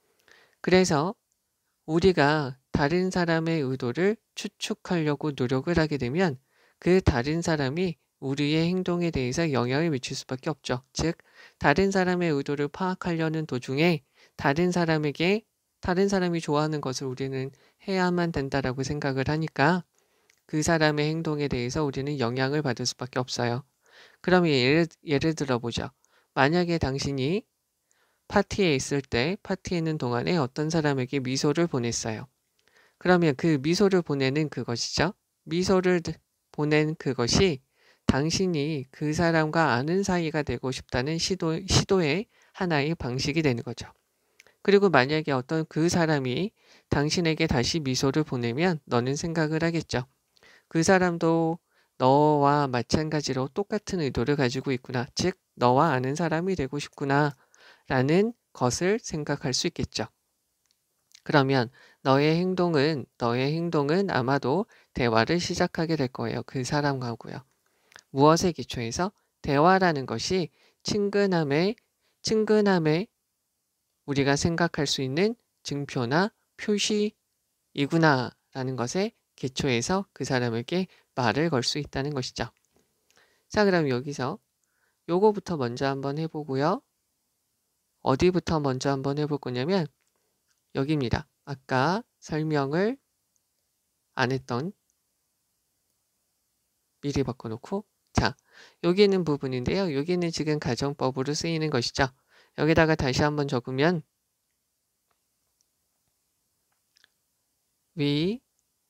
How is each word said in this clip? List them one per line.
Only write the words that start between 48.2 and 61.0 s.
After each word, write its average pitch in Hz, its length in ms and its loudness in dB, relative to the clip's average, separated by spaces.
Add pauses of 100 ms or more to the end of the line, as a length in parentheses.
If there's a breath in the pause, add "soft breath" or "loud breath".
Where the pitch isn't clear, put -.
보내면 139 640 -2
너는 123 300 0
생각을 160 480 -2
하겠죠. 160 420 -2 (640 soft breath)
그 165 160 0
사람도 170 760 2 (380)
너와 143 720 4
마찬가지로 135 800 -2
똑같은 202 520 -6
의도를 135 340 0
가지고 135 360 -2
있구나. 123 440 -4
즉, 180 220 -2 (180)
너와 131 360 4
아는 131 240 -2
사람이 170 400 -2
되고 147 240 -4
싶구나. 143 560 0 (520 soft breath)
라는 156 460 2 (200)
것을 175 480 0
생각할 147 520 -6
수 - 140 -2
있겠죠. 120 380 -6 (1160)